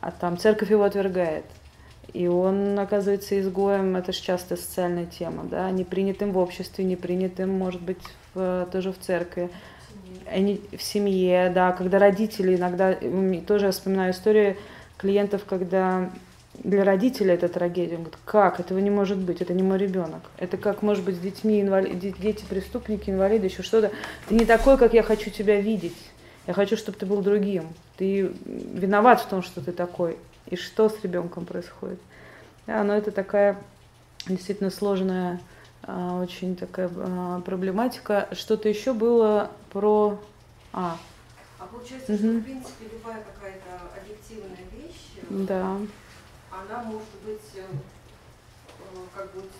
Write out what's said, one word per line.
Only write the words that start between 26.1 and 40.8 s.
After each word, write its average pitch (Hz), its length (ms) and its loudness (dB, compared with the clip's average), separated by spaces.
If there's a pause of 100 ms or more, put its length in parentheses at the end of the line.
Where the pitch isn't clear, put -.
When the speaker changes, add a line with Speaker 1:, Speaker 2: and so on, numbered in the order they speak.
Speaker 1:
Я 180 80 -4
хочу, 202 220 2
чтобы 214 200 -8
ты - 80 -8
был 202 160 0
другим. 196 460 0 (320)
Ты 190 320 0 (160)
виноват 208 720 4
в - 60 -6
том, 185 160 -2
что - 180 -10
ты 175 120 -6
такой». 175 440 -4 (320)
И - 60 -6
что 220 340 0
с 214 140 0
ребенком 175 420 -4
происходит? 180 540 -10 (680)
Да, 214 160 0
но 202 100 2
это 208 160 0
такая 202 460 2 (720)
действительно 190 420 -4
сложная, 185 680 -2 (420)
а, 180 400 -6
очень 180 320 -6
такая, 180 420 -6
а, 180 440 -4
проблематика. 190 880 -2
Что-то 214 380 -2
еще 214 260 -2
было 220 560 4 (220)
про, 208 480 2 (520)
а. 175 240 -4 (600)